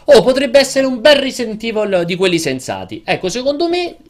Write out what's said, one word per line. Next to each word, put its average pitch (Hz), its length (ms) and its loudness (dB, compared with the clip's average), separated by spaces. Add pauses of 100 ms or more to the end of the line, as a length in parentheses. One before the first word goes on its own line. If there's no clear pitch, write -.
oh, - 180 8
potrebbe 262 360 2
essere 269 280 0
un 262 140 -4
bel 285 160 6
Resident 233 460 -6
Evil 208 420 -2
di 175 120 -4
quelli 180 240 2
sensati." 110 640 -8
Ecco, 185 240 -4
secondo 277 400 -2
me 349 280 -4 (140)